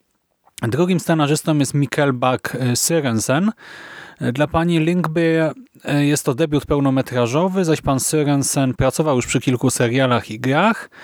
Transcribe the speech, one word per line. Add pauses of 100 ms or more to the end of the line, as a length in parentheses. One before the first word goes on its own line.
(600)
Drugim
scenarzystą
jest
Mikkel
Bach,
e,
Sørensen. (840)
Dla
pani
Lyngby, (340)
e,
jest
to
debiut
pełnometrażowy,
zaś
pan
Sørensen
pracował
już
przy
kilku
serialach
i
grach. (140)